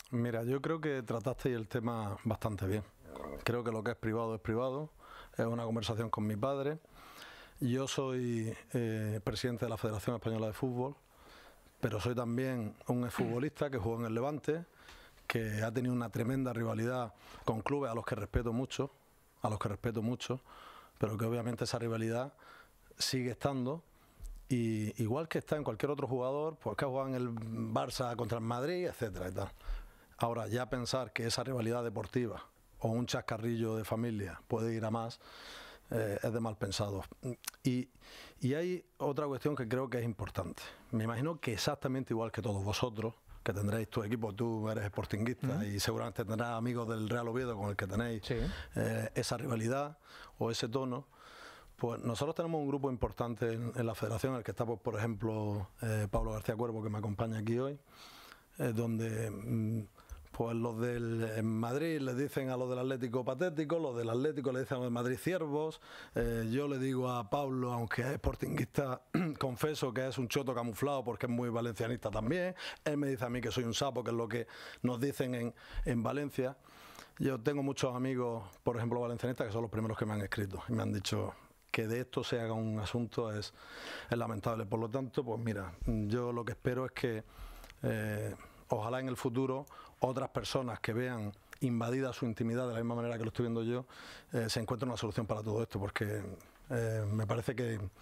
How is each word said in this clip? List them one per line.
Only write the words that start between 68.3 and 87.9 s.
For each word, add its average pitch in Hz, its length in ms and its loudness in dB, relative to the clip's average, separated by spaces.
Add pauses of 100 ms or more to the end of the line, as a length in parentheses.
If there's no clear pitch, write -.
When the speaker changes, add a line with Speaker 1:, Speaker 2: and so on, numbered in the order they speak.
Speaker 1:
<clears throat> 160 280 2
confeso 135 520 2
que 131 160 0
es 131 120 -2
un 123 80 0
choto 131 260 2
camuflado 120 500 0
porque 113 220 -2
es 123 60 2
muy 120 180 2
valencianista 117 640 0
también, 165 420 2 (320)
él 151 120 2
me 143 100 2
dice 127 180 0
a 120 40 0
mí 120 120 0
que 113 80 0
soy 120 140 2
un 117 100 0
sapo, 123 300 2
que 113 80 0
es 117 40 2
lo 117 120 2
que 113 180 0 (380)
nos 123 160 2
dicen 131 340 2
en, 117 220 -2 (300)
en 117 180 4
Valencia. 135 520 0 (640)
Yo 135 240 2
tengo 143 220 2
muchos 135 320 2
amigos, 123 480 2 (200)
por 120 140 4
ejemplo, 120 240 2
valencianistas, 120 460 0
que 101 60 -2
son 117 100 2
los 110 80 -2
primeros 110 260 0
que 113 80 0
me 107 80 2
han 104 80 0
escrito 98 480 -2
y 120 40 0
me 110 100 2
han 104 100 2
dicho 101 400 0 (380)
que 113 160 0
de 117 140 0
esto 123 200 -2
se 123 160 2
haga 113 140 0
un 110 280 0
asunto 113 520 0
es, 107 220 -4 (560)
es 117 80 4
lamentable. 113 480 0
Por 110 120 0
lo 113 120 0
tanto, 131 340 0
pues 117 160 -2
mira, 101 340 -2 (120)
yo 117 480 2
lo 120 100 -2
que 110 80 -4
espero 127 340 0
es 123 60 -6
que, 113 320 0 (600)
eh, 107 520 0 (320)